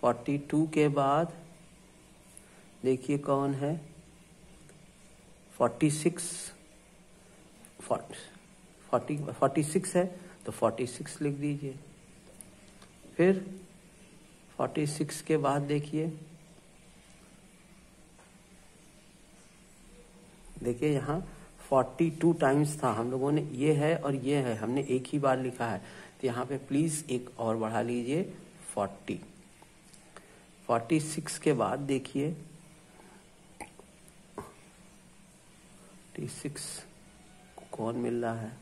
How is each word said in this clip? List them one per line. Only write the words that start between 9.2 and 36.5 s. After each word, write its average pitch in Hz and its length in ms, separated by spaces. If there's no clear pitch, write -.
सिक्स 185 320
है 180 100
तो 110 60
फ़ोर्टी 117 360
सिक्स - 340
लिख 143 140
दीजिए। 143 420
फिर 190 220
फ़ोर्टी 135 300
सिक्स - 340
के 156 160
बाद 143 240
देखिए, 151 500
देखिए 120 300
यहाँ 147 260
फ़ोर्टी 139 400
टू 165 120
times 147 500
था, 123 80
हम 117 200
लोगों 131 200
ने, 151 220
ये 143 200
है 151 240
और 143 180
ये 135 220
है, 123 200
हमने 123 320
एक 127 240
ही 147 60
बार 131 200
लिखा 123 280
है, 101 140
तो 131 60
यहाँ 123 180
पे 135 120
please 151 420
एक 123 200
और 113 180
बढ़ा 110 240
लीजिए, 120 420
फ़ोर्टी। - 440
फ़ोर्टी 120 320
सिक्स - 400
के 151 140
बाद 117 260
देखिए, 139 520
फ़ोर्टी - 1900
सिक्स - 380